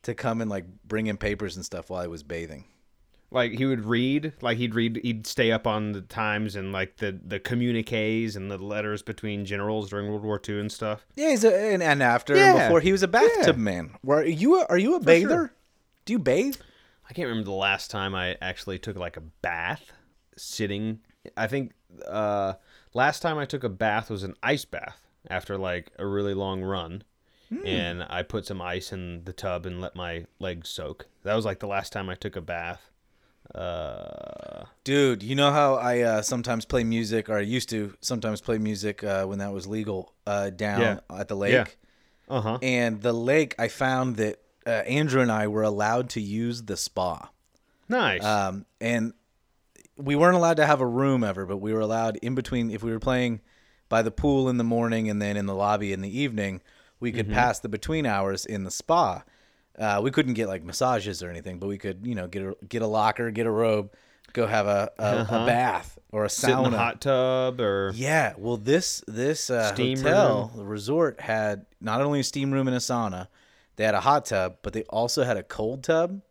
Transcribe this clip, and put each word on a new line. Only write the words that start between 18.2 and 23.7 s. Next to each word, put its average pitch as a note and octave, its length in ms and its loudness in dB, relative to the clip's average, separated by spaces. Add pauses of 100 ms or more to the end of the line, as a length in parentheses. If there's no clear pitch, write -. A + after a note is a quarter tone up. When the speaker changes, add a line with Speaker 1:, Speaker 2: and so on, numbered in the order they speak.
Speaker 2:
actually F#2 380 -6
took, G2+ 160 -10
like, F2 220 -8
a E2 40 -14
bath E2+ 720 -6 (460)
sitting. A2 640 -6 (340)
I A2 120 -2
think, C3 260 -4 (340)
uh, G2+ 460 -2 (400)
last C#3 280 2
time D#3+ 160 -2
I C#3+ 80 -4
took C3 200 -6
a A2 40 0
bath G#2+ 400 -2